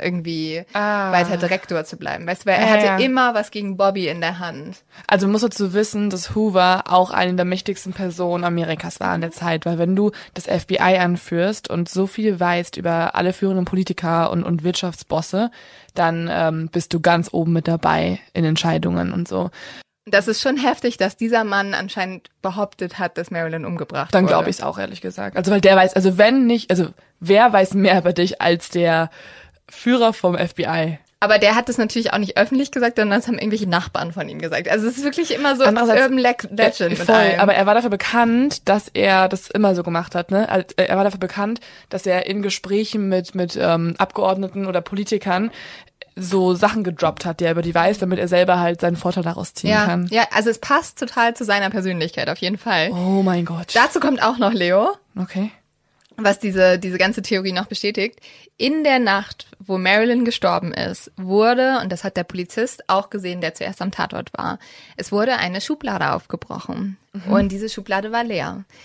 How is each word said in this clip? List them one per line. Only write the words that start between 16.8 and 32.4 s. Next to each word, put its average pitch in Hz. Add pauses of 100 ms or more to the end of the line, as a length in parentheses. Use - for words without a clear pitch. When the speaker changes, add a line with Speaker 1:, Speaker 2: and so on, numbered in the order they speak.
Speaker 2:
du 165
ganz 170
oben 170
mit 165
dabei 165 (120)
in 165
Entscheidungen 165
und 175
so. 180 (560)
Speaker 1:
Das -
ist 220
schon 277
heftig, 247
dass 190
dieser 226
Mann 196
anscheinend 190 (100)
behauptet 190
hat, 175
dass 175
Marilyn 165
umgebracht 160
Speaker 2:
Dann 190
Speaker 1:
wurde. 180
Speaker 2:
glaub 165
ich's -
auch, -
ehrlich 190
gesagt. 190
Also, 185
weil 202
der 196
weiß, 185
also 185
wenn 240
nicht, 233
also 175 (320)
wer 208
weiß 190
mehr 196
über 175
dich 180
als 170
der 165 (600)
Führer 233
vom 180
F 170
B -
I? 160 (220)
Speaker 1:
Aber 208
der 202
hat 247
es 240
natürlich 226
auch 196
nicht 196
öffentlich 269